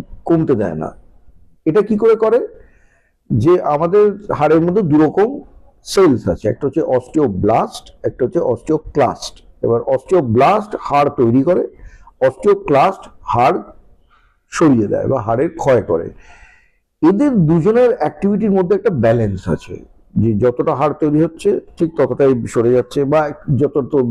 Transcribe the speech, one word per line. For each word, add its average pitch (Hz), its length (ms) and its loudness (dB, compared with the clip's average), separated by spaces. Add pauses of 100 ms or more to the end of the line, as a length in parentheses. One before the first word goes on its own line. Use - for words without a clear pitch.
(260)
কমতে 165 300 0
দেয় 98 180 -4
না। 78 220 -10 (680)
এটা 196 160 2
কি 208 160 -2
করে 220 180 2
করে? 220 320 0 (840)
যে 156 280 2
আমাদের 175 720 0
হাড়ের 151 280 2
মধ্যে 180 200 0
দু 151 220 2
রকম 196 380 0 (420)
সেলস 143 460 2
আছে, 92 200 -4
একটা - 180 -4
হচ্ছে 156 140 -2
অস্টিওব্লাস্ট, 127 1120 -2 (100)
একটা - 220 -4
হচ্ছে 170 140 -4
অস্টিওক্লাস্ট। - 1040 -4 (180)
এবার 117 200 0
অস্টিওব্লাস্ট 139 1000 0
হাড় 143 380 -2
তৈরি 127 260 2
করে, 180 240 0 (540)
অস্টিওক্লাস্ট 156 880 0 (120)
হাড় 135 380 0 (880)
সরিয়ে 123 380 2
দেয় - 200 -2
বা 131 140 0
হাড়ের 117 360 -2
ক্ষয় 127 240 2
করে। 82 280 -2 (1000)
এদের 254 220 2
দুজনের 208 680 2
অ্যাক্টিভিটির 202 540 -2
মধ্যে 190 240 0
একটা 196 140 -2
ব্যালেন্স 113 600 0
আছে, - 260 -6 (420)
যে 107 160 2
যতটা 123 420 -2
হাড় 143 240 0
তৈরি 151 240 0
হচ্ছে 170 360 -2 (180)
ঠিক 160 200 -4
ততটাই 127 500 0
সরে 117 240 0
যাচ্ছে, 123 340 0
বা 151 260 0 (240)
যত, 143 220 0
তো, 139 220 -2 (120)